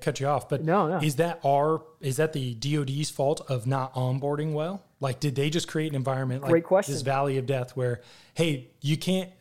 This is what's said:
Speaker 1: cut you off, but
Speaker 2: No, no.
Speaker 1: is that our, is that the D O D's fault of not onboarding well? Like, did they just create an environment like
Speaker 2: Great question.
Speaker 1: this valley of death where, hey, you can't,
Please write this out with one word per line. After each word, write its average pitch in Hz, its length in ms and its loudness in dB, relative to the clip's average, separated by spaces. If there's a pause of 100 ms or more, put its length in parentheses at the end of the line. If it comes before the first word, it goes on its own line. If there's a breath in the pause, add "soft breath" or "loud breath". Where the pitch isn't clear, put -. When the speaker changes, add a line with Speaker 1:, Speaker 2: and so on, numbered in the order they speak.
Speaker 1:
cut 143 180 -2
you 135 60 0
off, 143 240 0
but 151 140 -2
Speaker 2:
No, 170 220 4
no. 170 120 0
Speaker 1:
is 147 180 0
that 170 260 0
our, 147 400 2 (180)
is 135 180 -4
that 156 160 2
the 127 200 -4
D 135 220 -2
O 147 80 0
D's 139 240 -4
fault 147 400 0
of 123 180 -2
not 131 280 -2
onboarding 139 580 -2
well? 165 300 -4 (180)
Like, 131 180 -2
did 143 160 0
they 139 140 2
just 160 180 0
create 156 260 -2
an 139 40 -2
environment 131 460 -2
like 139 80 0
Speaker 2:
Great 170 140 6
question. 185 280 2
Speaker 1:
this 143 100 -4
valley 135 360 2
of 131 80 -4
death 127 280 -2
where, 123 280 -2 (320 loud breath)
hey, 151 360 0 (120)
you 151 160 2
can't, 180 320 0 (100)